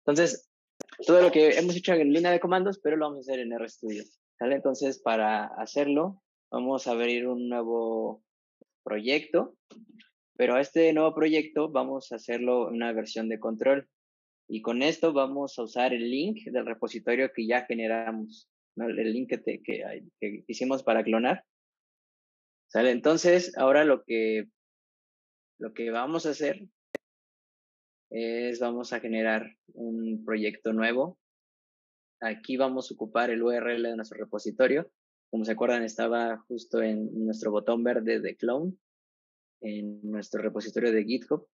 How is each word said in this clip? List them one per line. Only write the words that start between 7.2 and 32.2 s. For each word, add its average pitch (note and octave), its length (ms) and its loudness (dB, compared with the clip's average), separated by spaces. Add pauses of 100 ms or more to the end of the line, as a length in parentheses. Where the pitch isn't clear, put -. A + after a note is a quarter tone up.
un B2 220 -4
nuevo A2+ 760 -2 (600)
proyecto, C#3+ 720 -2 (800)
pero B2 180 2
a C3 60 4
este D#3+ 320 4
nuevo D#3 220 4
proyecto D#3 560 0
vamos C3 420 -4
a A#2+ 40 -10
hacerlo A#2+ 520 0
una A#2 240 -4
versión A2 360 -4
de A2 120 -6
control. A#2 480 0 (580)
Y A2 160 -10
con A#2 200 -2
esto D#3+ 300 0
vamos C#3 460 -2
a B2 40 -4
usar B2 320 0
el A#2 160 -4
link F3 340 -4
del A#2+ 220 -4
repositorio A#2+ 680 -2
que A2+ 140 -6
ya B2 180 2
generamos, A2+ 840 -4 (260)
¿no? A#2 120 -4
El A2 240 -2
link B2 180 -4
que, A#2 80 -2
te, A2 240 -6
que, - 420 -8 (160)
que G#2 260 -8
hicimos C3 360 -4
para A2+ 200 2
clonar. A#2 420 0 (1200)
¿Sale? A#2+ 220 4
Entonces, E3 680 4
ahora C3+ 280 6
lo C#3 200 4
que, A2 440 0 (1080)
lo A2+ 140 -10
que A#2 180 -6
vamos D3+ 360 -2
a D#3 40 0
hacer D3+ 380 -4 (1400)
es, A#2 500 -6
vamos A#2+ 320 -4
a A#2 80 -4
generar A2 560 -2 (160)
un A2+ 520 -6
proyecto A2 480 -2
nuevo. A2+ 460 0 (1040)